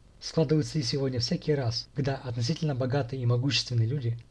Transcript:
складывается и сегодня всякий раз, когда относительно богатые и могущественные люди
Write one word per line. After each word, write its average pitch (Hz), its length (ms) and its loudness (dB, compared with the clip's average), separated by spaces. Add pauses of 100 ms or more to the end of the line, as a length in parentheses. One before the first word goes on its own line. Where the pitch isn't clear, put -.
(200)
складывается 156 600 0
и 139 40 0
сегодня 131 360 -2
всякий 156 340 0
раз, 123 420 -2
когда 139 200 0
относительно 127 600 -2
богатые 131 460 -2
и 120 40 0
могущественные 120 600 2
люди 117 300 -2 (140)